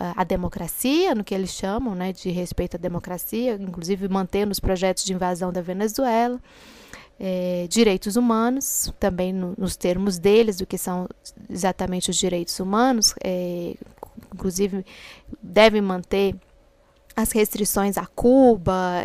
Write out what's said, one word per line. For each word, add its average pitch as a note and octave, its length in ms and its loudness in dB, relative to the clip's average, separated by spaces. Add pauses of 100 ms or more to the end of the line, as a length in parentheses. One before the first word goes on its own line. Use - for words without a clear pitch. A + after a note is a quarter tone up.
ah, F3 160 -4
à F#3+ 80 0
democracia, F#3+ 880 0
no G#3+ 80 0
que G3 140 -6
eles F#3+ 140 -4
chamam, G#3+ 440 -4
né, F#3 180 -4
de F#3 180 -8
respeito F3+ 440 -4
à F3 40 -6
democracia, F3+ 840 -4
inclusive F#3 480 -4
mantendo G3 420 0
os F#3+ 80 -4
projetos F#3+ 460 0
de F#3+ 80 -4
invasão F3+ 400 -2
da F3+ 100 -4
Venezuela, A3+ 800 0 (800)
eh, F3+ 500 -2
direitos G3+ 460 4
humanos, A#3+ 840 0
também F#3 340 0
no, F#3 240 -4
nos F3+ 200 -4
termos F#3 420 0
deles, G#3 380 4
do F#3 100 -6
que - 100 -6
são F3+ 320 -4 (400)
exatamente F3+ 640 -2
os F3+ 60 -2
direitos F3 420 -2
humanos, A3 640 0
eh, F3+ 540 -4 (580)
inclusive F#3+ 500 -2 (560)
devem G#3 400 6
manter F#3+ 540 0 (800)
as A3 160 0
restrições G3+ 640 0
a F3+ 80 -4
Cuba F#3+ 1000 4